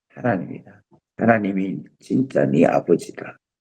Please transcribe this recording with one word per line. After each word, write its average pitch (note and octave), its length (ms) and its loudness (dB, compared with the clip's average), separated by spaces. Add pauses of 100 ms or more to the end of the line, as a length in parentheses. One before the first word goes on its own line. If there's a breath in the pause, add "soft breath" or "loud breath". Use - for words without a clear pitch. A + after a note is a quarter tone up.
하나님이다. - 760 -6 (320)
하나님이 G2 680 0 (160)
진짜 C3 460 0
네 C#2+ 200 4
아버지다." - 760 -2 (220)